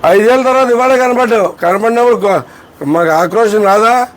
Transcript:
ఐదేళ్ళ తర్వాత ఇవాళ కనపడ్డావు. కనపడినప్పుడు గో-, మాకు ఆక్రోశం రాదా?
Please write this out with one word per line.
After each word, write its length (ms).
ఐదేళ్ళ 380
తర్వాత 280
ఇవాళ 240
కనపడ్డావు. 520
కనపడినప్పుడు 680
గో-, 720
మాకు 240
ఆక్రోశం 540
రాదా? 540